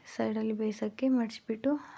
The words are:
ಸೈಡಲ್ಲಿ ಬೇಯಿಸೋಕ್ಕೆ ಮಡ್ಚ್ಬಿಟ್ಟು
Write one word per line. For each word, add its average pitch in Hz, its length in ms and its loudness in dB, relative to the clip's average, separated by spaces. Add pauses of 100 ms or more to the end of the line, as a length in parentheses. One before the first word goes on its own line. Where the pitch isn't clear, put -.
(160)
ಸೈಡಲ್ಲಿ 220 460 0
ಬೇಯಿಸೋಕ್ಕೆ 214 460 0 (100)
ಮಡ್ಚ್ಬಿಟ್ಟು 226 540 -2 (260)